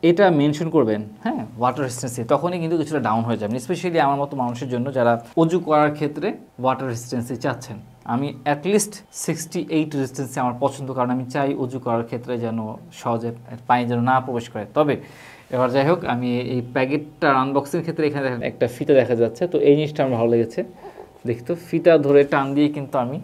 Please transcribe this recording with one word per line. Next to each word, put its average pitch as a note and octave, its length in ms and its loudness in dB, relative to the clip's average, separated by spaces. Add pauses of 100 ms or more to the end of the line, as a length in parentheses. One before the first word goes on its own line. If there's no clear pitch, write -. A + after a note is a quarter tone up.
এটা F#3 160 6 (140)
মেনশন D3 360 2
করবেন, A2 260 4 (240)
হ্যাঁ, B3 160 -4 (180)
ওয়াটার B2 260 0
রেজিস্ট্যান্সি, A#2+ 360 -8 (120)
তখনই F3 300 -2
কিন্তু E3 180 0
কিছুটা D3+ 260 -2
ডাউন A2+ 200 2
হয়ে A2+ 140 0
যাবেন, G#2 140 -2 (100)
specially F3 400 -2
আমার C#3 160 2
মতো C#3+ 120 -4 (100)
মানুষের A#2+ 300 -6
জন্য B2 140 -2 (100)
যারা A#2 160 4 (280)
অজু E3 160 4 (100)
করার D3+ 300 4
ক্ষেত্রে D3+ 300 -4 (360)
ওয়াটার C3 280 0
রেজিস্ট্যান্সি A#2+ 520 -6
চাচ্ছেন। A#2+ 340 -6 (360)
আমি C3+ 140 -2 (260)
at D3 80 -4 (100)
least G#3 220 2 (320)
সিক্সটি E3 340 -4 (180)
এইট D#3 120 0 (100)
রেজিস্ট্যান্সি C3 440 -6
আমার B2 200 -2
পছন্দ, C3+ 240 -2 (100)
কারণ B2 180 0
আমি B2+ 180 -4
চাই C#3 160 0 (140)
অজু B2+ 220 -6
করার A#2 240 0
ক্ষেত্রে B2 240 -6 (120)
যেন A2+ 120 -4 (440)
সহজে A#2 280 -2 (400)
পানি B2 220 4
যেন A#2+ 80 0 (100)
না C3 60 4 (100)
প্রবেশ A#2+ 280 -4
করে। G#2+ 120 -6 (120)
তবে C#3+ 180 4 (600)
এবার B2+ 200 2
যাই C#3 140 4
হোক, F3+ 100 2 (140)
আমি B2 160 -2 (240)
এই B2 80 -2 (140)
প্যাকেটটার C#3+ 580 0 (100)
আনবক্সিং C#3 420 -2
ক্ষেত্রে D#3 240 -2
এখানে C#3+ 180 -4
দেখেন B2 240 -4
একটা - 140 0 (100)
ফিতা D3 260 2
দেখা A#2+ 200 2
যাচ্ছে, A2+ 300 0
তো D#3+ 60 0 (120)
এই C#3+ 80 10
জিনিসটা D3+ 260 -2
আমার C3 160 0
ভালো A#2 140 2
লেগেছে। A#2 260 0 (680)
দেখি A#2+ 220 -4
তো, F3+ 40 0 (140)
ফিতা E3 260 6 (120)
ধরে C#3+ 160 8 (120)
টান C#3 120 2 (100)
দিয়ে D3 220 4
কিন্তু C#3 260 -8
আমি A#2+ 200 -4